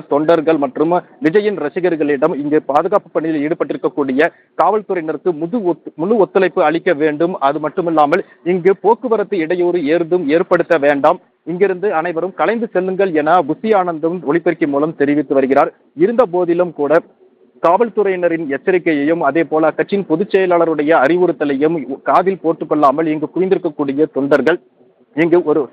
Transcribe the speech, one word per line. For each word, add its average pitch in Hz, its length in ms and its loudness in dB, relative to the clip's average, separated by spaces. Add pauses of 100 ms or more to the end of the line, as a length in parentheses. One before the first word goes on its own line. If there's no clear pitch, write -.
தொண்டர்கள் 156 480 2
மற்றும் 143 360 0 (300)
விஜயின் 202 420 0
ரசிகர்களிடம் 156 800 0
இங்கு 147 200 0
பாதுகாப்பு 170 480 0
பணியில் 160 340 -2
ஈடுபட்டிருக்கக்கூடிய 147 840 -2 (340)
காவல்துறையினருக்கு 180 680 -2
முது 165 260 -6
ஒத்து-, 180 360 -4
முழு 208 220 -2
ஒத்துழைப்பு 180 480 2
அளிக்க 160 280 0
வேண்டும், 156 460 0
அது 139 200 0
மட்டுமில்லாமல் 156 640 0 (200)
இங்கு 180 320 2
போக்குவரத்து 220 600 0
இடையூறு 175 480 0
ஏதும் 165 420 0
ஏற்படுத்த 170 500 2
வேண்டாம், 147 420 2 (220)
இங்கிருந்து 180 520 -2
அனைவரும் 165 400 -4
கலைந்து 214 380 -2
செல்லுங்கள் 190 400 0
என 156 300 2
புசி 156 320 -2
ஆனந்தும் 175 480 -2
ஒலிபெருக்கி 165 440 -2
மூலம் 147 300 -2
தெரிவித்து 143 380 0
வருகிறார். 135 400 2 (200)
இருந்த 220 300 0
போதிலும் 175 480 -2
கூட, 147 300 0 (600)
காவல்துறையினரின் 180 920 0
எச்சரிக்கையையும் 165 680 0
அதே 151 240 2
போல 156 240 0
அக்கட்சியின் 185 380 -2
பொதுச் 165 300 -2
செயலாளருடைய 165 540 2 (140)
அறிவுறுத்தலையும் 147 1000 0
காதில் 175 400 0
போட்டுக் 160 260 -2
கொள்ளாமல் 151 380 0
இங்கு 156 280 -4
குவிந்திருக்கக்கூடிய 160 800 -2
தொண்டர்கள் 143 480 0 (560)
இங்கு 165 280 2
ஒரு 151 280 0